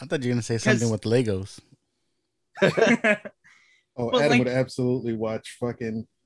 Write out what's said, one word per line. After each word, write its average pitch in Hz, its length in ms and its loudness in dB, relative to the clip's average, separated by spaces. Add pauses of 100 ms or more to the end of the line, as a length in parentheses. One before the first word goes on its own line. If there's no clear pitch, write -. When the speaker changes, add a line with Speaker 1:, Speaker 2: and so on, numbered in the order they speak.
Speaker 1:
I 131 60 -12
thought 147 180 -2
you 123 60 0
were 123 40 2
gonna 120 80 0
say 120 120 -2
Speaker 2:
'Cause 110 100 -2
Speaker 1:
something 117 260 2
with 107 120 -2
Legos. 107 580 0 (1000)
Speaker 2:
<laughs> 214 600 2 (760)
Speaker 3:
Oh, 120 160 -2
Speaker 2:
But, 143 100 2
Speaker 3:
Adam 143 80 4
Speaker 2:
like, - 160 4
Speaker 3:
would 123 80 -2
absolutely 127 600 -2
watch 110 460 -6
fucking 113 460 -6 (200)